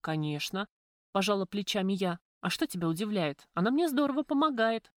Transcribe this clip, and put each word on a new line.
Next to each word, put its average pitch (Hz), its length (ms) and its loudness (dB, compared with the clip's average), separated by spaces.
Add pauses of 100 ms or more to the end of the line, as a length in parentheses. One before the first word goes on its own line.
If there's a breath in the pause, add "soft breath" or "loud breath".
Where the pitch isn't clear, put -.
"Конечно", 156 640 -2 (440)
пожала 196 340 2
плечами 202 480 -2
я. 180 240 -2 (240)
"А 180 80 -2
что - 160 -2
тебя 170 220 -2
удивляет? 170 680 -2
Она 190 160 2
мне 320 180 2
здорово 285 340 0
помогает. 247 800 0